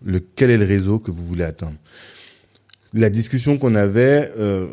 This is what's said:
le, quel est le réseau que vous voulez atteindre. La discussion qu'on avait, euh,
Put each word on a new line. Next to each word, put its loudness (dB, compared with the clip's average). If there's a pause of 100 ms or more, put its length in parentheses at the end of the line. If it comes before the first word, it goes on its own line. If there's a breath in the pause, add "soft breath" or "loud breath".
le, -2
quel 0
est 4
le 2
réseau 0
que -10
vous -10
voulez -4
atteindre. -10 (1160 loud breath)
La 2
discussion -2
qu'on 2
avait, 2
euh, -2